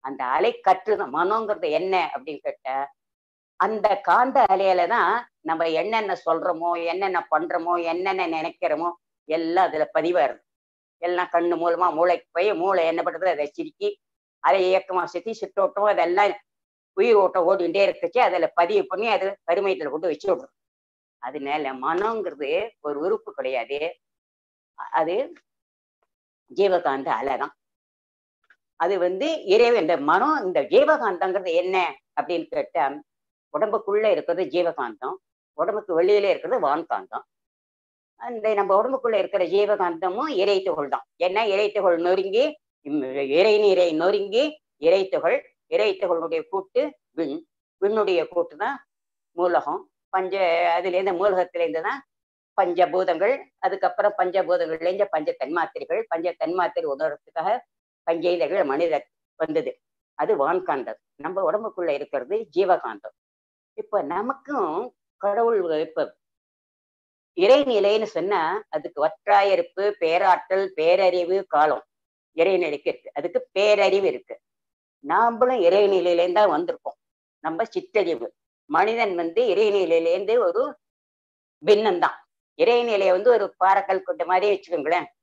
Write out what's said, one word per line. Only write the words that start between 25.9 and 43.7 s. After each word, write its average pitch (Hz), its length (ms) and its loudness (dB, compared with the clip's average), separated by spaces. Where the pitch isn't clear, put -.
ஜீவகாந்த 156 600 0
அலை 127 240 -4
தான். 143 160 -6
அது 180 180 0
வந்து 185 300 0
இறைவன். 226 380 4
இந்த 175 200 2
மனம், 233 380 2
இந்த 175 240 -2
ஜீவகாந்தங்கிறது 190 920 0
என்ன 185 220 0
அப்படின்னு 165 360 -4
கேட்டா, 151 360 -4
உடம்புக்குள்ள 214 580 0
இருக்கிறது 170 360 -2
ஜீவகாந்தம், 147 680 -4
உடம்புக்கு 202 360 -4
வெளியில 196 380 4
இருக்கிறது 180 300 -2
வான்காந்தம். 139 640 -4
அந்த 233 320 -6
நம்ம 196 220 0
உடம்புக்குள்ள 226 420 0
இருக்கிற 190 300 0
ஜீவகாந்தமும் 196 880 -2
இறைத்துகள் 185 560 0
தான். 131 140 -6
ஏன்னா 185 280 0
இறைத்துகள் 196 540 0
நொறுங்கி, 190 420 0
இம், 147 140 -4
இறைநீரை 190 640 4